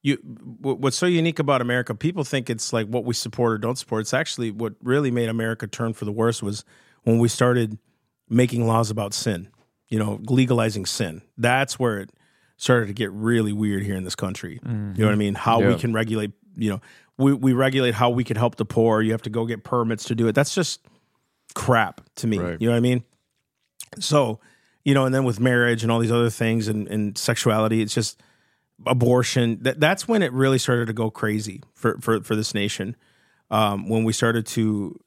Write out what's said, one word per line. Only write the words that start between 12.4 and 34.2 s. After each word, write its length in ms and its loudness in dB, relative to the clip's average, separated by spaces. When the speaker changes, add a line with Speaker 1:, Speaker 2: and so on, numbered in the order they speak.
Speaker 1:
started 300 2
to 60 -8
get 200 -4
really 400 0
weird 320 0
here 120 -4
in 80 -6
this 120 -8
country. 480 -8
You 60 -8
know 160 -6
what 140 -6
I 120 4
Speaker 2:
Mm-hmm. 60 2
Speaker 1:
mean? 160 0
How 260 2
we 120 4
Speaker 2:
Yeah. 60 0
Speaker 1:
can 140 -2
regulate, 400 -2
you 140 -2
know, 100 -4
we, 160 4
we 200 2
regulate 420 2
how 160 4
we 140 0
can 120 -2
help 200 0
the 80 -2
poor. 380 2
You 100 2
have 100 -4
to 80 -8
go 160 -4
get 180 -8
permits 420 -2
to 80 -4
do 140 2
it. 60 0
That's 200 2
just 260 -2
crap 460 2
to 100 -6
me. 120 0
Speaker 2:
Right. 220 -4
Speaker 1:
You 80 2
know 40 4
what 60 2
I 20 2
mean? 240 2
So, 420 2
you 100 4
know, 100 6
and 100 2
then 100 2
with 160 0
marriage 420 4
and 100 0
all 60 4
these 140 2
other 180 2
things 380 0
and, 200 -2
and 300 -4
sexuality, 640 0
it's 120 -4
just 280 -4
abortion. 760 2
That, 180 -2
that's 280 2
when 140 2
it 100 0
really 260 4
started 280 0
to 60 -6
go 180 -2
crazy 520 -4
for, 240 -2
for, 240 0
for 140 -2
this 180 -4
nation. 400 -4
Um, 380 0
when 160 2
we 80 2
started 360 0